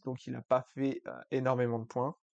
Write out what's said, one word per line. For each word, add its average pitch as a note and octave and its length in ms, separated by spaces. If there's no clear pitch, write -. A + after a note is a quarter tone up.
donc B2+ 220
il B2+ 60
n'a B2 100
pas B2+ 220
fait, C3+ 340
euh, B2+ 120
énormément B2 480
de A2+ 60
points. B2+ 280